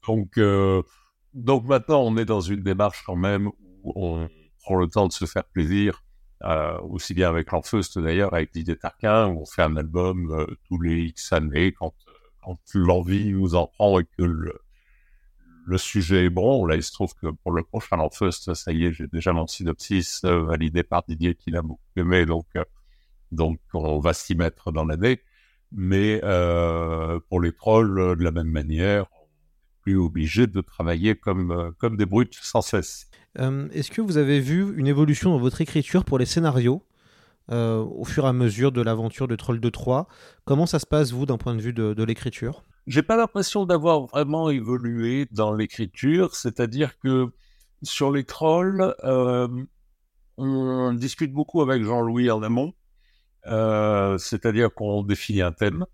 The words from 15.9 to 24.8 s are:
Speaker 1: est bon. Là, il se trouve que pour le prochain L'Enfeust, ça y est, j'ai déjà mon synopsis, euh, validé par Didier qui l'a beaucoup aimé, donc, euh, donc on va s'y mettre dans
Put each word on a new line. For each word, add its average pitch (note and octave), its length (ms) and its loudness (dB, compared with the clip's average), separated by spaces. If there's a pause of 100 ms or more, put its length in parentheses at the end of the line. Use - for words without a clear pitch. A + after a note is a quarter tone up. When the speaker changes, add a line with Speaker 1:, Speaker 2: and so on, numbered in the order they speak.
Speaker 1:
est F2+ 40 4
bon. G2+ 360 2
Là, D#2+ 100 2
il - 80 -2
se - 80 -8
trouve - 240 -6
que - 120 -8
pour D#2 240 -6
le E2+ 120 0
prochain - 340 -6
L'Enfeust, E2+ 560 -2
ça - 180 -6
y E2 140 2
est, E2+ 60 2
j'ai D2+ 160 -8
déjà E2 260 -2
mon E2 140 0
synopsis, - 760 -4
euh, F2 200 2
validé E2 400 0
par F2 240 -2
Didier E2+ 280 -2
qui - 160 -10
l'a E2+ 100 -2
beaucoup D#2+ 200 -10 (140)
aimé, F2+ 300 4
donc, E2 300 -2
euh, E2+ 80 -4 (680)
donc D#2+ 280 -2 (140)
on D#2 260 -2
va D#2+ 140 2
s'y - 220 -4
mettre E2 360 -2
dans D#2+ 140 -2